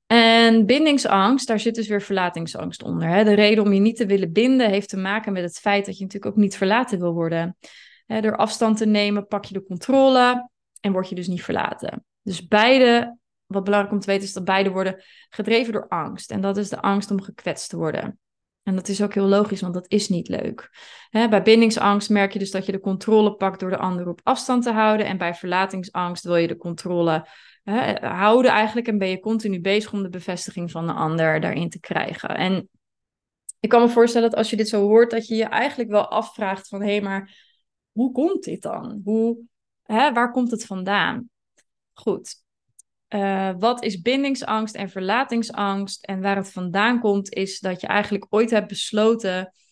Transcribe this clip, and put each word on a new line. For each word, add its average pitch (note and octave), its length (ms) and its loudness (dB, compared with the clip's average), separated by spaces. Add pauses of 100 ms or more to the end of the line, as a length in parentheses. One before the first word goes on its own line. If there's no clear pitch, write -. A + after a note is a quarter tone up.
(120)
En A3+ 540 6
bindingsangst, C4 800 2
daar A3 120 0
zit A3 160 -2
dus A3+ 120 -4
weer G#3 140 -2
verlatingsangst F3 800 -6
onder, E3 240 -4
hè. F3+ 160 4
De G#3+ 100 6
reden G#3 300 6
om G3+ 100 4
je G3 60 4
niet A3 160 4
te A#3 100 -2
willen F#3+ 260 0
binden A#3+ 380 4
heeft G3+ 200 -2
te G3 80 -8
maken G3 360 -4
met F#3 100 -4
het F3 160 -10
feit G3+ 260 0
dat G3 120 -10
je G3+ 60 -12
natuurlijk G3+ 300 -8
ook G#3 80 4
niet G3+ 160 2
verlaten G#3 420 0
wil F3 140 -2
worden. E3 440 -4 (480)
Hè, A3 160 -4
door G#3+ 140 0
afstand A3 420 0
te A3 80 0
nemen, G#3 420 2
pak G3+ 180 -6
je - 80 -16
de G3 120 -8
controle B3 840 4 (300)
en G3+ 120 -2
word F#3+ 180 -2
je - 60 -8
dus F3 120 -8
niet F3+ 160 -4
verlaten. - 640 -6 (160)
Dus F3+ 260 -8
beide, A#3+ 720 4 (280)
wat G3 180 -4
belangrijk G3+ 300 0
om G#3 60 0
te G3 80 -10
weten, G3 160 0
is F#3+ 100 -10
dat F#3+ 100 -8
beide F#3+ 260 2
worden F#3 340 -4 (260)
gedreven A3+ 440 0
door G#3 140 -4
angst. F3 440 -8
En G3 100 -4
dat G3 160 -2
is G3+ 120 -4
de - 120 -8
angst G3+ 300 0
om G3 100 -2
gekwetst - 480 -8
te F3 80 -10
worden. - 420 -4 (440)
En F#3+ 120 -2
dat F#3 120 -6
is G3 140 -4
ook G3+ 120 -2
heel G3 140 2
logisch, G3+ 340 2
want F3+ 120 -6
dat F3+ 180 -8
is G3+ 180 2
niet F3 180 -2
leuk. - 420 -8 (400)
Hè, A3 200 2
bij G#3 120 4
bindingsangst G#3+ 680 4
merk G3 240 2
je G3 60 -4
dus F#3+ 120 -6
dat F#3+ 140 -6
je - 60 -4
de F#3+ 80 -4
controle G#3 560 2
pakt F#3 240 -4
door F#3 100 -6
de F3+ 80 -2
ander F3+ 300 -4
op E3+ 160 -8
afstand B3 400 0
te A#3+ 80 -2
houden. G#3+ 340 2
En F#3 120 -4
bij F3 180 -4
verlatingsangst F3+ 880 -4
wil F3 120 -2
je E3+ 120 2
de E3+ 100 -6
controle E3+ 680 -2 (380)
hè, A3 440 -2
houden A3 440 4
eigenlijk A3 360 0
en A3 100 0
ben F#3+ 120 -2
je F#3 100 -4
continu G#3+ 420 -4
bezig G#3 320 -2
om G3+ 100 -4
de F#3 60 -8
bevestiging F3 640 -8
van E3 160 -6
de E3 60 -4
ander D#3+ 460 0
daarin E3+ 300 -4
te - 100 -16
krijgen. - 560 -6
En F#3 340 -2 (920)
ik A3 100 -2
kan A#3 120 6
me A#3+ 80 6
voorstellen A#3 400 4
dat A3 80 -6
als A3 120 0
je - 60 -4
dit G#3+ 140 -2
zo G#3+ 120 0
hoort, A3+ 300 6
dat A3+ 160 -4
je A3+ 80 -4
je A3 100 0
eigenlijk B3 440 -4
wel G#3 180 2
afvraagt G3+ 600 -4
van, G3 140 -10
"Hé, G#3 200 0
maar G3 360 -6 (540)
hoe B3 200 -2
komt D#4+ 320 -2
dit - 180 -10
dan? - 420 -10
Hoe, A3+ 340 -2 (460)
hè, B3 300 0
waar A#3+ 180 0
komt A#3+ 200 -2
het G#3+ 140 -6
vandaan?" F#3+ 640 -2 (640)
Goed. - 480 -8 (720)
Eh, G3 460 -2
wat A#3 260 0
is F#3+ 180 -4
bindingsangst B3 720 -2
en F#3+ 140 -8
verlatingsangst? G3+ 1160 -4
En F#3+ 160 -6
waar G3 140 0
het G3 160 -6
vandaan G3 480 0
komt, G3+ 340 0
is F#3+ 260 -6
dat F#3 220 -6
je - 60 -8
eigenlijk G3+ 420 -2
ooit A3+ 200 2
hebt G#3 180 0
besloten, G#3 840 -2 (180)